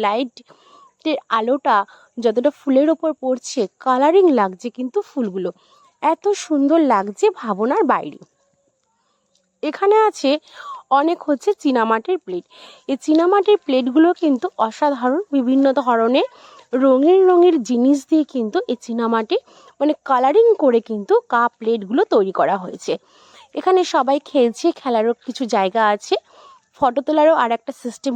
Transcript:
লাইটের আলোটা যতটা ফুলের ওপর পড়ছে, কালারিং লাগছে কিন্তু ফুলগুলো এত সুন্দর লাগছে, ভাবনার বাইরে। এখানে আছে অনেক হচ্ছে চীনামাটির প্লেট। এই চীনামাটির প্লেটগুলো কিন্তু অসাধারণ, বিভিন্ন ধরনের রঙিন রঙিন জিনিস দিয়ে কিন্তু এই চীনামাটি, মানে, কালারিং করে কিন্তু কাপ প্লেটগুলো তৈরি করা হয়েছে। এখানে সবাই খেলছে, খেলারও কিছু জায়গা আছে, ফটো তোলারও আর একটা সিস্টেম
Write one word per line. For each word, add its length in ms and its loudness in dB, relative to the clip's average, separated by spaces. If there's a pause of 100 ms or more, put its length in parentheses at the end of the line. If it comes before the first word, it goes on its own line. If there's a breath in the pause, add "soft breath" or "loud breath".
লাইটের 1120 -8 (120)
আলোটা 480 0 (400 soft breath)
যতটা 420 0
ফুলের 300 2
ওপর 240 -2
পড়ছে, 480 -6 (180)
কালারিং 520 2
লাগছে 380 -2
কিন্তু 320 -8
ফুলগুলো 480 -6 (540 soft breath)
এত 220 -2 (200)
সুন্দর 340 0 (120)
লাগছে, 340 -2 (140)
ভাবনার 440 -2
বাইরে। 360 -4 (1400)
এখানে 320 0 (120)
আছে 240 -2 (580 loud breath)
অনেক 340 0
হচ্ছে 260 -4 (120)
চীনামাটির 640 -2
প্লেট। 200 -10 (420 loud breath)
এই 180 -4
চীনামাটির 600 2
প্লেটগুলো 480 2
কিন্তু 320 -2 (120)
অসাধারণ, 640 -2 (100)
বিভিন্ন 420 2
ধরনের 540 0 (460 loud breath)
রঙিন 460 4 (100)
রঙিন 340 4
জিনিস 340 0 (100)
দিয়ে 260 0
কিন্তু 240 -4 (100)
এই 180 -6
চীনামাটি, 520 -2 (420 soft breath)
মানে, 140 0 (160)
কালারিং 360 4 (100)
করে 240 2 (100)
কিন্তু 240 -4 (160)
কাপ 280 0
প্লেটগুলো 440 -2 (120)
তৈরি 260 2
করা 180 0
হয়েছে। 360 -8 (600 soft breath)
এখানে 280 0
সবাই 340 -2 (120)
খেলছে, 420 0
খেলারও 420 -2 (120)
কিছু 200 -8
জায়গা 360 -2 (120)
আছে, 220 -6 (600 soft breath)
ফটো 240 -2
তোলারও 340 2
আর 160 0
একটা 200 -8 (120)
সিস্টেম 320 -8